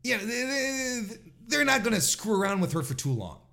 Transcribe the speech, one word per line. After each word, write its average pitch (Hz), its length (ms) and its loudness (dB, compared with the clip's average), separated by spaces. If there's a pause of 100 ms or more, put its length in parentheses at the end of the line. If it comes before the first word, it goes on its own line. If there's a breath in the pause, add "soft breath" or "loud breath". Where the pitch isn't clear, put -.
you 240 120 2
know, 202 80 -4
they, 240 200 -2
they, 262 720 -2 (320)
they're 294 160 4
not 269 180 4
gonna 214 180 2
screw 208 400 0
around 196 200 2
with 156 120 2
her 156 100 0
for 135 120 -4
too 135 180 -2
long. 92 280 -4 (120)